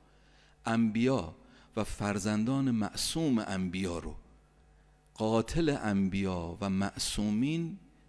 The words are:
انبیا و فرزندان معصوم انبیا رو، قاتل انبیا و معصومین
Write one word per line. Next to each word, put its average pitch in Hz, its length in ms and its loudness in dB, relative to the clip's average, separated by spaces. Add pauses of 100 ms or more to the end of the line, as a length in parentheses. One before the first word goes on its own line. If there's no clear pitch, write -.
(640)
انبیا 113 720 2 (400)
و 110 80 0
فرزندان 107 880 0
معصوم 123 680 0
انبیا 92 600 -2
رو، 78 160 -8 (960)
قاتل 123 680 2
انبیا 95 800 0
و 98 80 -2
معصومین 107 1080 -2 (320)